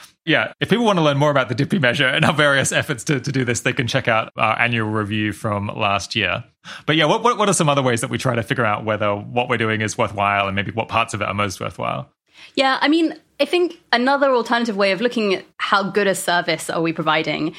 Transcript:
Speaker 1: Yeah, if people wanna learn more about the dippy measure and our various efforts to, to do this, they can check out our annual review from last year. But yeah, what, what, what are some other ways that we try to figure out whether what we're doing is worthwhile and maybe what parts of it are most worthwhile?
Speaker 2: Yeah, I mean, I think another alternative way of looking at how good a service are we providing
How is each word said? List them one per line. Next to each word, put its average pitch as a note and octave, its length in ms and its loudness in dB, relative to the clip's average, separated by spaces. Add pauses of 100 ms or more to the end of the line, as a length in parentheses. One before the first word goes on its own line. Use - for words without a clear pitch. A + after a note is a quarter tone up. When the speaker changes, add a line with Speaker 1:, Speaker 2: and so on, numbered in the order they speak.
(260)
Speaker 1:
Yeah, C3+ 320 2
if - 100 -4
people A#3 160 2
wanna F#3 200 4
learn C#3+ 120 2
more D3 140 2
about C3 180 2
the B2 60 -2
dippy C#3 240 0
measure C3 300 2
and D#3 160 2
our A#2 100 2
various C#3 380 2
efforts D3 320 -2
to, C#3+ 160 0
to C#3 100 -6
do C3 140 0
this, A#2 160 -2
they C3 120 -2
can A#2+ 140 -2
check A#2+ 220 -2
out A2+ 280 0
our A2+ 220 0
annual A#2+ 300 0
review G#2+ 440 -2
from G#2 360 -4
last G2+ 480 -2
year. G2+ 260 -2 (420)
But D3+ 120 0
yeah, D#3+ 80 4
what, F3+ 180 2
what, A#3+ 160 2
what G#3 100 2
are F#3 60 2
some D#3+ 140 2
other C#3+ 140 2
ways B2+ 180 0
that B2+ 100 -6
we A#2 80 -4
try B2+ 160 -2
to A#2 80 -2
figure A#2 240 -2
out G#2+ 180 -2
whether G#2+ 300 -2
what A#2+ 340 -4
we're B2 80 0
doing A2 260 0
is G#2 140 -4
worthwhile G2+ 520 0
and G2 80 -4
maybe G2+ 160 -4
what A2 160 -4
parts A2+ 260 -2
of G2+ 80 -4
it G2+ 60 -4
are G2+ 60 -4
most G2+ 260 -4
worthwhile? A#2 500 -6 (460)
Speaker 2:
Yeah, C4+ 240 2
I C#4+ 80 2
mean, D#4+ 260 2 (260)
I C#4+ 40 2
think F4 340 0 (140)
another C4+ 400 2
alternative A#3 440 0
way G3 140 2
of F#3 100 0
looking A3 340 0
at - 100 -6 (140)
how G3+ 260 2
good G3 240 0
a F#3+ 60 2
service F3 540 0
are E3 140 -2
we E3 100 0
providing D#3+ 680 0